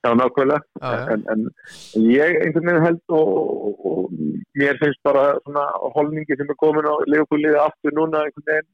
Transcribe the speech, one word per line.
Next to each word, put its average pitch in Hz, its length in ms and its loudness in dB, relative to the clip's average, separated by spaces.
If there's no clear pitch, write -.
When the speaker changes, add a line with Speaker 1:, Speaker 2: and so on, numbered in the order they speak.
Speaker 1:
Já, 120 60 2
nákvæmlega. 131 520 2
Speaker 2:
Já, - 160 -10
já. 117 180 -4
Speaker 1:
En, 110 180 -2
en 110 200 -4
ég 143 320 4
einhvern 160 320 0
veginn 170 180 2
held 170 220 0
og, 160 220 2
og, - 280 -8
og 92 320 -4
mér 139 260 0
finnst 147 240 -2
bara 139 200 2
svona 143 300 -4
holningi 151 480 -2
sem 143 140 -8
er 143 80 -6
komin 156 280 2
á 151 140 0
Liverpool-liðið 151 580 2
aftur 147 360 -2
núna 160 260 0
einhvern 151 260 -8
veginn 156 280 -2